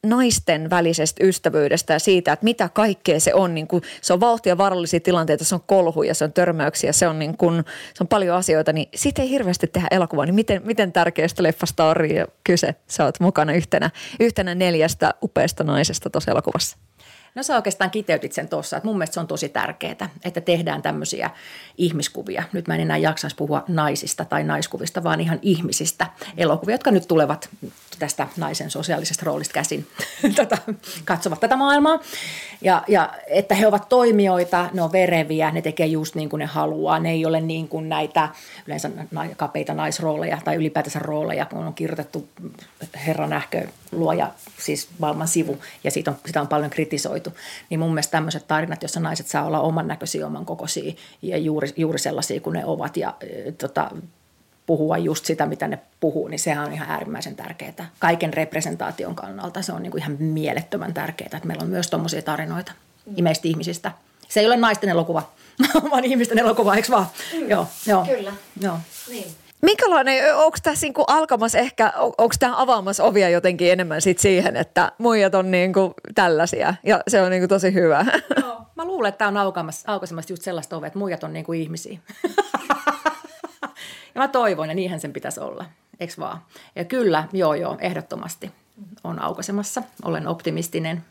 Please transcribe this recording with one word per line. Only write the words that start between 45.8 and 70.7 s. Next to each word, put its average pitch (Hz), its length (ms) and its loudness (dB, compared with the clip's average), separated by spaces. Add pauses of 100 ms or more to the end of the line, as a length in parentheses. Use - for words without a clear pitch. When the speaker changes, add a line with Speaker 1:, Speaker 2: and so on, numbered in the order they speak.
Speaker 2:
ja - 60 0
siitä 156 200 -4
on, 139 60 -6 (100)
sitä 156 140 -2
on 143 80 -4
paljon 151 220 0
kritisoitu. 156 600 -6 (380)
Niin 160 100 -4
mun 165 100 0
mielestä 151 200 -2
tämmöiset 160 380 -2
tarinat, 160 340 -2
jossa 165 180 -6
naiset 160 260 -4
saa 147 180 -2
olla 156 160 0
oman 160 280 0
näköisiä, 156 380 -6
oman 151 200 -10
kokoisia 165 460 -8 (300)
ja 180 160 -4
juuri, 151 380 -2
juuri 160 220 -2
sellaisia 151 420 -4
kuin 165 140 -6
ne 165 100 -4
ovat 165 320 -4
ja, - 260 -4
ö, - 300 -12
tota, - 380 -4 (760)
puhua 156 320 0
just 156 260 -2
sitä, 156 220 0
mitä 156 220 -4
ne 147 100 -6 (220)
puhuu, 156 280 -2
niin 151 100 -8
sehän 147 280 -2
on 147 60 -10
ihan 156 180 -10
äärimmäisen 147 460 -8
tärkeää. - 500 -14 (120)
Kaiken 170 360 2
representaation 160 800 -4
kannalta 170 480 -10
se 190 100 -8
on 170 100 -8
niinku 175 140 -8
ihan 147 220 -6
mielettömän 156 760 -4
tärkeää, - 420 -8
että 165 100 -10
meillä 160 160 -6
on 165 80 -6
myös 175 200 -4
tommosia 165 320 -4
tarinoita 156 500 -6 (340)
mm. 208 100 -14
imeistä 165 320 2
ihmisistä. 165 440 -4 (360)
Se - 120 2
ei 214 60 6
ole 240 100 6
naisten 214 340 2
elokuva, 165 320 0 (340)
<laughs> 294 340 2
vaan 262 140 4
ihmisten 240 340 2
elokuva, 220 360 4
eiks 220 160 2
vaan? 202 160 4 (340)
Speaker 1:
Mm. 294 100 -2
Speaker 2:
Joo, 180 160 2 (200)
joo. 185 200 4 (100)
Speaker 1:
Kyllä. 196 160 -6 (280)
Speaker 2:
Joo. 185 180 -2 (300)
Speaker 1:
Niin. 214 180 -10 (360)
Minkälainen, 294 600 4
ö, 294 120 6
onks 320 260 4
tässä 311 240 0